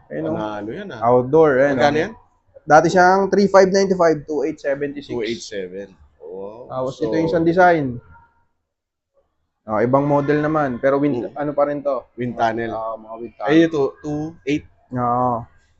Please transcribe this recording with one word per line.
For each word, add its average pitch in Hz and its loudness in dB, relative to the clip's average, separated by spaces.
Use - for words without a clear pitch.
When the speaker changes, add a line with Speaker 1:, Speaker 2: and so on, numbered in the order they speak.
Speaker 1:
Ayun, 151 -8
oh. 110 -4
Speaker 2:
Panalo 107 -8
yan, 190 -12
ah. 117 -14
Speaker 1:
Outdoor, 127 4
ayan, 139 4
Speaker 2:
Magkano 147 4
Speaker 1:
oh. 151 0
Speaker 2:
yan? 214 -8
Speaker 1:
Dati 156 6
siyang 185 4
three 190 2
five 196 8
ninety-five, 180 2
two 147 -4
eight 156 -8
seventy-six. 143 -6
Speaker 2:
Two 120 -4
eight 113 -6
seven. 95 -12
Wow. 98 -16
Speaker 1:
Tapos 131 -6
Speaker 2:
So, - -8
Speaker 1:
ito 156 -2
yung 160 0
isang 165 0
design. 165 2
Oh, 110 -4
ibang 127 2
model 143 0
naman, 151 -2
pero 139 2
wind, 143 -2
Speaker 2:
Mm. - -10
Speaker 1:
ano 147 -6
pa 143 0
rin 147 -4
to? 139 -4
Speaker 2:
Wind 120 -8
tunnel. 117 -2
Speaker 1:
Ah, 113 -8
mga 110 -18
wind 113 -14
tunnel. 107 -8
Speaker 2:
Ay, 151 2
ito, 156 0
two 151 -8
eight. 151 -4
Speaker 1:
Oo. 123 -2